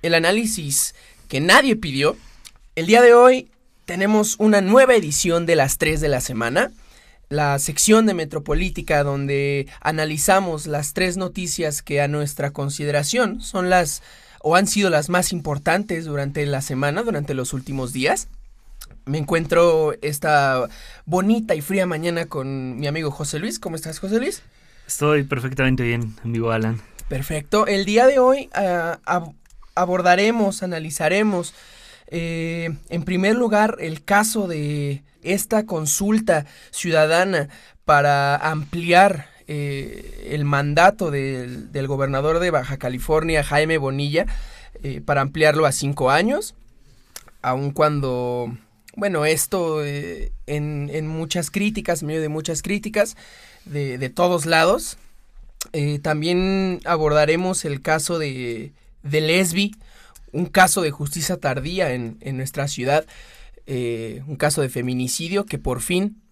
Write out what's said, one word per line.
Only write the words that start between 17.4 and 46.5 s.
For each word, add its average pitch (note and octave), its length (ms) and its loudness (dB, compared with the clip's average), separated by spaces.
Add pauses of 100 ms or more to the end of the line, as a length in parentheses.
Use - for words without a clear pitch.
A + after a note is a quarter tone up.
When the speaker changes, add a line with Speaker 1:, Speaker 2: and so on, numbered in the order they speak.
Speaker 1:
últimos C3 400 -6
días. C#3+ 340 0 (800)
Me D3 140 -4
encuentro D#3+ 840 2
esta C#3+ 680 0 (380)
bonita G#3 480 2
y D3+ 60 -2
fría F#3 260 0
mañana E3 400 -2
con C3 540 -8
mi C#3+ 80 -4
amigo D3+ 240 -4
José D3 260 -6
Luis. A3 220 -6
¿Cómo E3+ 160 -8
estás, D#3+ 240 -12
José G3+ 180 -2
Luis? D#4+ 240 -4 (440)
Speaker 2:
Estoy D3 360 0
perfectamente C3 600 -2
bien, A#2 400 -2
amigo A#2 260 -2
Alan. A2 300 0 (260)
Speaker 1:
Perfecto. D3+ 600 -2
El G3 160 0
día A3+ 240 6
de C#4 100 4
hoy, C4 360 2
ah, F3 520 -2
ab-, E3+ 300 -2 (400)
abordaremos, F#3 880 2
analizaremos, F3 920 0 (540)
eh, E3 640 -6 (140)
en E3 160 -4
primer F#3+ 320 0
lugar, A3 420 2
el D#3+ 240 -8
caso G#3 460 0
de D3 560 -4 (180)
esta G3+ 420 0
consulta F#3+ 800 0 (280)
ciudadana D#3+ 760 2 (360)
para C#3+ 500 4
ampliar, E3+ 920 2 (180)
eh, - 840 -10
el D3 120 -2
mandato D3 680 4
del, C3+ 580 -6
del C#3 160 -4
gobernador C#3 540 0
de F3+ 100 2
Baja C3+ 260 0
California, D3+ 680 0
Jaime D#3 340 2
Bonilla, C#3+ 480 0 (560)
eh, C#3 180 -8
para C#3+ 200 0
ampliarlo D3+ 460 4
a C3+ 60 2
cinco C#3 380 0
años, A3+ 460 0 (840)